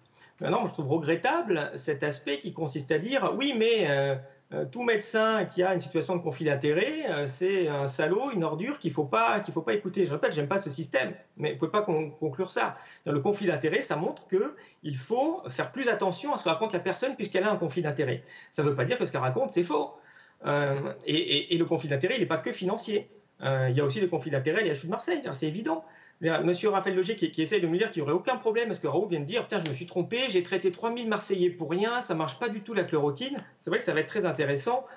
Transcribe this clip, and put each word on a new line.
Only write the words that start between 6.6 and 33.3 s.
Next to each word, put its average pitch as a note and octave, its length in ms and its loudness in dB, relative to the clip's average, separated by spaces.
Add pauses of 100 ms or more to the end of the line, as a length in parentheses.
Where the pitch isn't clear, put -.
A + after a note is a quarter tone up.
euh, C#3+ 180 -2
c'est F#3 400 0
un C#3+ 200 0
salaud, F3+ 440 0
une F3+ 120 0
ordure E3+ 340 -2
qu'il D#3+ 140 -4
faut D3+ 120 0
pas, A3 360 2
qu'il F#3+ 120 -8
faut D#3+ 120 -4
pas A3+ 100 0
écouter. » F#3+ 320 0
Je C#3 60 -2
répète, D3+ 220 2
j'aime D3+ 140 0
pas G3 120 2
ce D3+ 100 -6
système, E3+ 440 -2 (240)
mais D3+ 160 -2
vous C#3 40 -8
pouvez E3+ 140 0
pas G#3 100 2
con-, D#3 300 0
conclure D#3 400 -4
ça. - 260 -2 (280)
Le D3 140 0
conflit G3+ 280 0
d'intérêt, D#3+ 340 2
ça D#3+ 140 -2
montre G3 320 -4
que A3 280 0 (280)
il D3 120 -4
faut C4+ 540 0
faire - 220 -4
plus B3 180 -2
attention G#3 440 0
à A#3+ 40 -2
ce - 60 -8
que E3+ 60 0
raconte G#3+ 220 0
la F3 80 0
personne B3+ 360 -2
puisqu'elle G3 280 -2
a G#3 80 2
un F#3 60 0
conflit E3+ 240 -2
d'intérêt. C#3+ 420 -2 (280)
Ça D#3 100 -4
veut C#3+ 140 4
pas C3 100 2
dire A#3+ 140 0
que F#3+ 60 2
ce - 60 -4
qu'elle C3+ 100 -2
raconte, C3 280 0
c'est F3 140 2
faux. - 320 -2 (500)
Euh, C#3+ 480 0 (120)
et, D3 100 0
et, D#3+ 400 2
et - 20 4
le E3 80 4
conflit D3+ 240 0
d'intérêt, C#3+ 260 2
il B3 40 0
n'est E3+ 80 2
pas D#3+ 100 0
que A#3+ 140 -4
financier. G#3 580 -2 (320)
Euh, C3 300 2
il B2+ 40 2
y D3 60 4
a - 20 4
aussi C#3 160 0
le F#3 80 2
conflit E3 220 -2
d'intérêt C#3+ 300 2
à A3 40 4
l'I F3 60 2
H C#3+ 140 -2
U - 20 -8
de E3+ 60 -4
Marseille, C#4+ 340 -2
hein, C#3+ 80 -6
c'est D#3 140 -2
évident. A#3 360 -2 (360)
Monsieur E3 500 2
Raphaël F#3+ 260 2
Loger F#3 200 2
qui, E3 160 0
qui D#3+ 120 0
essaie G3+ 160 2
de E3+ 80 2
me E3 100 2
dire A3 140 2
qu'il E3 100 -2
n'y C#3 80 -2
aurait E3 80 4
aucun B3 200 0
problème A3+ 320 0
parce D#3+ 100 -4
que D3+ 80 -2
Raoult E3 180 2
vient E3+ 140 -2
de C#3+ 60 -4
dire, « G#3+ 180 -2
Putain, G#3 200 -2
je D#3 60 -2
me B2+ 60 -4
suis E3+ 100 -8
trompé, F#3 320 -2 (120)
j'ai F#3 120 4
traité F#3 300 0
trois A3+ 180 -4
mille A#3 180 -4
Marseillais F#3+ 440 2
pour E3 180 -6
rien, A3 320 2
ça F3 140 -2
marche D#3 240 -2
pas A#3+ 100 0
du G#3 120 -6
tout A#3 120 -8
la F#3 120 2
chloroquine. » D#3 520 0 (220)